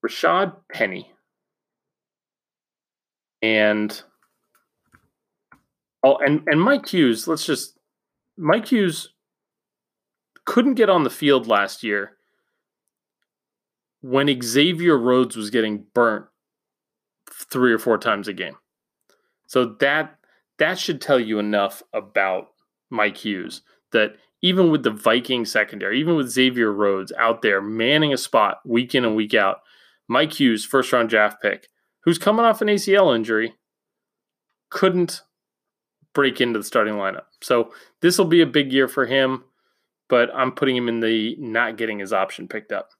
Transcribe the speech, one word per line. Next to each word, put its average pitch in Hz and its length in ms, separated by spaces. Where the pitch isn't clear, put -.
Rashad 175 500
Penny 98 400
and, 107 600
oh, 135 180
and, 147 280
and 156 140
Mike 269 260
Hughes, 127 400
let's 156 180
just, - 320
Mike 190 340
Hughes 196 380
couldn't 247 300
get 214 140
on 175 140
the 127 60
field 139 360
last 101 380
year 101 300
when 135 420
Xavier 156 560
Rhodes 123 380
was 107 140
getting 107 340
burnt 113 340
three 127 220
or 110 60
four 113 180
times 104 300
a 101 60
game. 87 220
So 120 320
that, 151 360
that 175 220
should 151 220
tell 135 180
you 110 180
enough 104 460
about 98 540
Mike 107 280
Hughes, 98 440
that 107 240
even 180 300
with 143 120
the 120 80
Viking 120 520
secondary, 104 560
even 165 160
with 135 140
Xavier 123 420
Rhodes 98 460
out 113 240
there 101 200
manning 127 520
a 123 40
spot 107 480
week 120 300
in 127 80
and 110 140
week 107 160
out, 101 240
Mike 147 320
Hughes, 113 240
first-round 123 460
draft 104 320
pick, - 260
who's 170 160
coming 220 280
off 220 160
an 208 80
A 208 80
C 196 180
L 185 160
injury, 113 440
couldn't 180 520
break 135 260
into 117 200
the 101 60
starting 107 300
lineup. 98 300
So 120 320
this 170 160
will 185 80
be 170 160
a 151 60
big 135 240
year 131 160
for 127 180
him, 131 380
but 120 260
I'm 131 200
putting 131 240
him 120 100
in 117 140
the 113 360
not 113 400
getting 110 220
his 98 140
option 95 340
picked 107 240
up. - 280